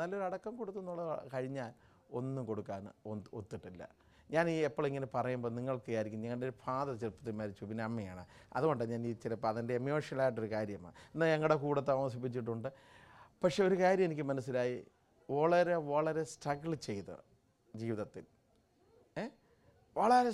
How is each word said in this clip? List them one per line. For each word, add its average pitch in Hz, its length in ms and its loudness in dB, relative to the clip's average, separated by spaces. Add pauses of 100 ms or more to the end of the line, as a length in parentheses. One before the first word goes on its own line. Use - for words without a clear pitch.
നല്ലൊരു 190 260 -4
അടക്കം 190 320 -8
കൊടുത്തു 196 220 -8
എന്നുള്ള 175 220 -6 (300)
കഴിഞ്ഞാൽ 131 360 -4 (480)
ഒന്നും 131 300 -4
കൊടുക്കാൻ 101 340 -4 (280)
ഒ-, 104 280 -8
ഒത്തിട്ടില്ല. 92 440 -12 (520)
ഞാൻ 165 180 6
ഈ 160 40 2 (120)
എപ്പോഴിങ്ങനെ 139 460 -2
പറയുമ്പോൾ 123 420 0
നിങ്ങൾക്ക് 127 340 -4
വിചാരിക്കും, 110 340 -2
ഞങ്ങളുടെ 123 240 -4
ഒരു 123 60 -8 (100)
ഫാദർ 135 360 -2
ചെറുപ്പത്തിൽ 110 400 -6
മരിച്ചു, 104 300 -6
പിന്നെ 113 180 -4
അമ്മയാണ്, 98 340 -6 (340)
അതുകൊണ്ടാണ് 123 380 2
ഞാൻ 117 160 -2
ഈ - 20 0 (120)
ചിലപ്പോൾ 113 280 0
അതിൻ്റെ 117 280 -2
എമോഷണലായിട്ടൊരു 131 760 0
കാര്യമാണ്. 101 380 -6 (200)
എന്നാൽ 160 200 2
ഞങ്ങളുടെ 156 300 4
കൂടെ 143 260 2
താമസിപ്പിച്ചിട്ടുണ്ട്. 120 800 -2 (760)
പക്ഷെ 185 240 4
ഒരു 190 140 4
കാര്യം 185 280 6
എനിക്ക് 151 220 -2
മനസ്സിലായി, 127 440 0 (640)
വളരെ, 170 380 6 (180)
വളരെ 156 280 2 (120)
സ്ട്രഗിൾ 147 400 -2 (140)
ചെയ്ത് 98 280 -6 (640)
ജീവിതത്തിൽ, 107 420 -4 (960)
ഏ, 226 40 -4 (760)
വളരെ 240 340 6